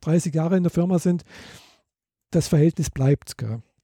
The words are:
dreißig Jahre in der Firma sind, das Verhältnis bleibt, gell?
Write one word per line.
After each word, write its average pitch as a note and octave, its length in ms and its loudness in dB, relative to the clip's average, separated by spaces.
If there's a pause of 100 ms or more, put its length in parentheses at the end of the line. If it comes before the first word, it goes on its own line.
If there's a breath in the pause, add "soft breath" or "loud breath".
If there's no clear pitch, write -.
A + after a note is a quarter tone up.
dreißig D#3+ 340 0
Jahre E3 220 0
in F#3 60 2
der E3+ 80 2
Firma F3 300 0
sind, F3+ 220 0 (1080 loud breath)
das D#3+ 180 -2
Verhältnis D#3 420 2
bleibt, - 480 -2
gell? A2+ 240 -8 (220)